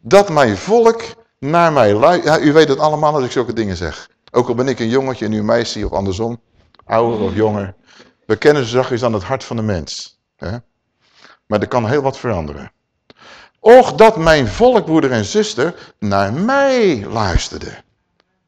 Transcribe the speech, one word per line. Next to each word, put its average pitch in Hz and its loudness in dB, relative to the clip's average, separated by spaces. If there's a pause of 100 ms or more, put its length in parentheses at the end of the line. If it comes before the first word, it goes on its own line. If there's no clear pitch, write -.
dat 156 2
mijn 139 0
volk 226 0 (360)
naar 165 2
mij 110 4
lui-," 147 4
ja, 151 0
u 147 2
weet 156 4
het 135 -2
allemaal 151 0
als 139 -2
ik 120 -6
zulke 123 -4
dingen 107 -4
zeg. 82 -10 (220)
Ook - 0
al 123 -2
ben 127 -2
ik 123 -4
een 113 -4
jongetje 131 -2
en 107 -4
u 107 -2
een 104 -4
meisje 110 -2
of 90 -8
andersom, 98 -6 (440)
ouder 113 -2
of 95 -4
jonger. 104 -2 (520)
We 107 -2
kennen 147 2
ze 110 -8
zachtjes 123 -2
aan 120 0
het 104 -4
hart 131 -8
van 120 -10
de 113 -4
mens. 95 -8 (160)
Hè? 90 -10 (880)
Maar 104 -2
er - -4
kan 120 -2
heel 139 -2
wat 135 -6
veranderen. 76 -8 (880)
"Och, 233 8
dat 208 6
mijn 156 2
volk, 226 2
broeder 156 0
en 110 0
zuster, 175 -4
naar 98 0
mij 226 0
luisterde. 95 -4 (640)